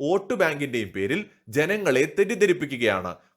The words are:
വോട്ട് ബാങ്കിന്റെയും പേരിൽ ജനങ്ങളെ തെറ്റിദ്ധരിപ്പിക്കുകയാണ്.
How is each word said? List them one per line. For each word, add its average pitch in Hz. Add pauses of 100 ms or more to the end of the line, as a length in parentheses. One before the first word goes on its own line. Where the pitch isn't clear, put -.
വോട്ട് 196
ബാങ്കിന്റെയും 143
പേരിൽ 123 (240)
ജനങ്ങളെ 151
തെറ്റിദ്ധരിപ്പിക്കുകയാണ്. 143 (220)